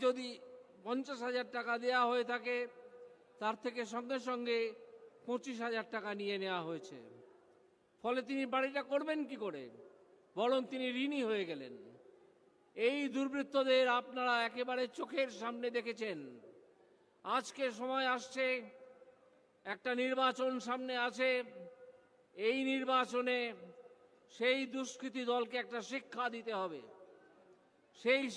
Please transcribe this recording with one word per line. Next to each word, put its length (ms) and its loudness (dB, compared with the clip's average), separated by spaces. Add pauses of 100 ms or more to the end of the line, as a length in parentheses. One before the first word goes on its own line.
যদি 240 2 (560)
পঞ্চাশ 420 -2
হাজার 200 0 (100)
টাকা 260 0
দেয়া 280 4
হয়ে 220 2
থাকে, 240 0 (840)
তার 240 0
থেকে 180 -2 (120)
সঙ্গে 240 -2 (100)
সঙ্গে 300 0 (680)
পঁচিশ 300 -4 (100)
হাজার 280 -2
টাকা 160 -2 (100)
নিয়ে 220 0
নেওয়া 260 0
হয়েছে। 300 -8 (1040)
ফলে 240 4
তিনি 160 0 (100)
বাড়িটা 280 2 (100)
করবেন 360 2
কি 160 -8
করে? 200 -4 (720)
বরং 240 4 (120)
তিনি 140 0 (180)
ঋণী 240 0
হয়ে 220 2
গেলেন। 240 -8 (1040)
এই 220 4 (160)
দুর্বৃত্তদের 720 4 (140)
আপনারা 340 0 (140)
একেবারে 360 0 (140)
চোখের 320 0 (100)
সামনে 360 -2
দেখেছেন। 420 -2 (1080)
আজকে 400 0 (160)
সময় 340 0
আসছে, 320 -2 (1200)
একটা 240 -4 (120)
নির্বাচন 500 4 (160)
সামনে 260 -2 (120)
আছে, 240 2 (1040)
এই 220 2 (120)
নির্বাচনে 680 2 (960)
সেই 260 4 (140)
দুষ্কৃতী 480 -4 (100)
দলকে 260 2
একটা 220 -4 (100)
শিক্ষা 340 -4 (120)
দিতে 240 -4
হবে। 220 -4 (1200)
সেই 220 6 (120)